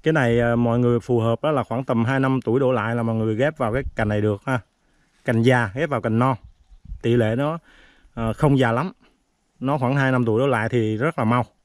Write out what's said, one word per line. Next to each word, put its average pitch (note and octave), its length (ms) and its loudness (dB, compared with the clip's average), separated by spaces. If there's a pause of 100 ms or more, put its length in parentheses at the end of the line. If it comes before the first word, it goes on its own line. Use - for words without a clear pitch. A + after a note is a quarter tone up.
Cái D#3 100 2
này, A#2+ 280 2
à, A#2 160 2
mọi A#2+ 220 2
người A#2+ 220 2
phù A#2+ 200 0
hợp A#2 220 0
đó D3+ 80 0
là C3+ 140 0
khoảng B2 200 -6
tầm A#2 200 0
hai C3 160 0
năm C3 240 0
tuổi B2+ 160 0
đổ C3 120 2
lại A#2 220 -2
là A#2+ 80 -4
mọi A2+ 140 -2
người A2 200 -2
ghép C#3+ 220 -2
vào A2+ 140 -2
cái C3+ 100 -2 (140)
cành G#2+ 120 0
này G#2+ 120 0
được G#2 260 0
ha. B2+ 140 -2 (640)
Cành A2+ 180 0
già A#2+ 320 2
ghép D3 160 -4
vào B2 100 -2
cành A2+ 180 0
non. C3 180 2 (680)
Tỷ A#2+ 140 2
lệ A2+ 200 2
nó, D3+ 220 -4 (560)
à, A2+ 180 -4
không C#3 260 2
già A#2+ 140 2
lắm. C3 200 -4 (680)
Nó C#3 180 -2
khoảng C3 180 0
hai C3+ 160 2
năm B2 120 2
tuổi A2+ 160 0
đổ C#3 60 2
lại A2+ 220 0
thì A2 280 0
rất C#3+ 220 -4
là B2 60 0
mau. A#2+ 200 2 (200)